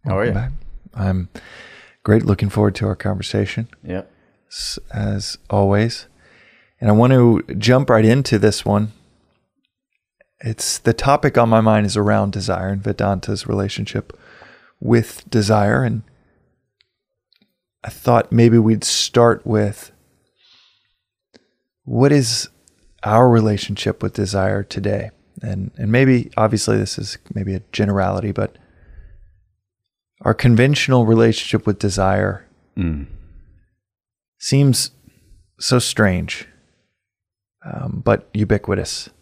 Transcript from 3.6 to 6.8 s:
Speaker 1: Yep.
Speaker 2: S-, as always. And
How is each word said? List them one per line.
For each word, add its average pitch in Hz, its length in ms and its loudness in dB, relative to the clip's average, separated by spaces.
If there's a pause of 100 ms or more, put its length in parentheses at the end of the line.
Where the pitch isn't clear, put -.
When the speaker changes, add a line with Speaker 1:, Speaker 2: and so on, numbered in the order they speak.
Speaker 1:
Yep. 92 280 -10 (380)
Speaker 2:
S-, - 300 -12 (120)
as 101 460 -6 (140)
always. 101 560 0 (720)
And 110 100 0